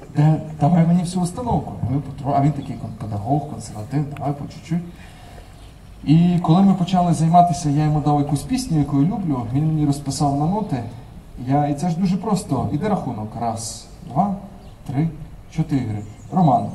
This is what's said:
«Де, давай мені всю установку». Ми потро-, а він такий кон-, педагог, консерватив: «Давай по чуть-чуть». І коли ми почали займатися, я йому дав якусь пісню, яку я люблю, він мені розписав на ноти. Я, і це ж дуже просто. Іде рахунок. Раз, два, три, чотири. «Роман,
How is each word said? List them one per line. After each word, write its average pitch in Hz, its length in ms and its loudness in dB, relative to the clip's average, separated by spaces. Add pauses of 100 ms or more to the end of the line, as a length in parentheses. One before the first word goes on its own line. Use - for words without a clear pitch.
(160)
«Де, 151 240 4 (200)
давай 170 260 4
мені 175 160 4
всю 180 200 -2
установку». 220 500 -2 (180)
Ми 139 100 0
потро-, - 360 -6
а 135 60 4
він 147 100 4
такий - 240 -8
кон-, 110 140 -10 (100)
педагог, 110 500 -4
консерватив: 127 540 -6 (120)
«Давай 143 160 -4
по 143 120 -8
чуть-чуть». 160 380 -6 (1200)
І 170 380 6
коли 175 200 6
ми 196 120 8
почали 175 400 2
займатися, 165 560 4
я 151 140 2
йому 151 160 2
дав 147 200 2
якусь 139 220 0
пісню, 170 360 0
яку 139 240 2
я 156 60 4
люблю, 170 340 -2 (120)
він 151 120 2
мені 156 200 2
розписав 139 540 0
на 156 60 0
ноти. 180 360 -2 (640)
Я, 143 200 2
і 147 80 0
це 175 160 -2
ж 160 80 -2
дуже 190 180 2
просто. 139 560 -2
Іде 151 160 -2
рахунок. 107 400 -4 (120)
Раз, - 460 -6 (260)
два, 190 220 0 (520)
три, 151 220 -2 (420)
чотири. 117 480 -2 (340)
«Роман, 139 420 4